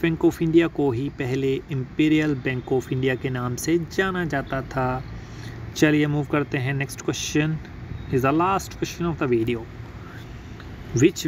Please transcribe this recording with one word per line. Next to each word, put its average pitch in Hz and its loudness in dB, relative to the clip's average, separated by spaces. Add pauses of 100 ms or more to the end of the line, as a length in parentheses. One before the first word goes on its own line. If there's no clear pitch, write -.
Bank 160 0
of 165 4
India 165 6
को 143 2
ही 127 -2 (100)
पहले 135 0 (160)
Imperial 151 2 (100)
Bank 127 -2
of 127 0
India 131 2
के 135 -2
नाम 123 -2
से 160 0 (140)
जाना 185 0
जाता 139 -2
था। 127 -2 (880)
चलिए 151 6
move 147 0
करते 147 0
हैं, 139 0
next - -4
question 156 0 (560)
is 131 2
the 135 4
last 180 0
question 170 -2
of 143 -4
the 151 0
video। 113 0 (1400)
Which 175 6